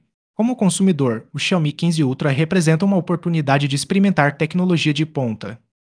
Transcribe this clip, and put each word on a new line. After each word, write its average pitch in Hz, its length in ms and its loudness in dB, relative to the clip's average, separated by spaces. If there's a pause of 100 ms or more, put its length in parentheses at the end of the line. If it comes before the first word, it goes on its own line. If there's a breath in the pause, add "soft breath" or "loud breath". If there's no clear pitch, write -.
(360)
Como 240 180 0
consumidor, 165 800 0
o 151 60 -8
Xiaomi 156 320 0
quinze 160 320 0
Ultra 135 260 0
representa 160 540 2
uma 196 140 2
oportunidade 156 720 0
de 139 80 -2
experimentar 185 580 2
tecnologia 165 580 0
de 156 120 -2
ponta. 117 520 -6 (280)